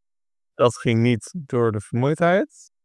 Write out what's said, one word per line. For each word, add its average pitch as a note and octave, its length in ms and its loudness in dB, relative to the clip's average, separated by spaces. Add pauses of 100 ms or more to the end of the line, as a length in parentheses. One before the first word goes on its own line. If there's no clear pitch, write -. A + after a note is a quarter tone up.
(540)
Dat B2 220 2
ging A2+ 240 0
niet A#2 360 0
door A#2+ 360 -2
de G#2+ 80 -4
vermoeidheid. E3+ 880 -2 (140)